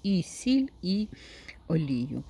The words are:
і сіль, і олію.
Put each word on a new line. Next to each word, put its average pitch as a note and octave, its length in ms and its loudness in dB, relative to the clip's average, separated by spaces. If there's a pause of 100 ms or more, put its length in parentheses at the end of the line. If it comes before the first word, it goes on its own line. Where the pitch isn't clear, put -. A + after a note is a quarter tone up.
і F#3+ 200 2
сіль, C4+ 440 2 (160)
і G3 260 0 (600)
олію. C#3 600 0